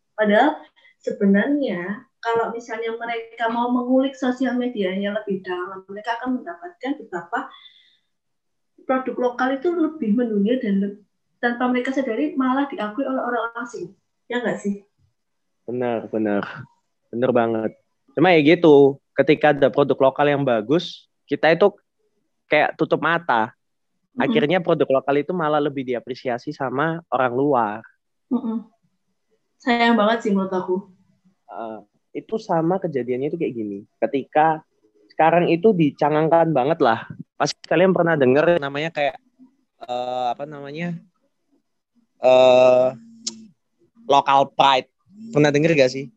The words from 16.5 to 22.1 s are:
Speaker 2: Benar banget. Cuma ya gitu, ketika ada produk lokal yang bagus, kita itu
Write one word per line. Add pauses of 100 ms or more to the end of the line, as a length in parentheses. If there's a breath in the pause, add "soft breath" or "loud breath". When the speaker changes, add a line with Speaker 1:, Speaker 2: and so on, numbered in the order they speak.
Speaker 2:
Benar
banget. (400)
Cuma
ya
gitu, (160)
ketika
ada
produk
lokal
yang
bagus, (160)
kita
itu (800)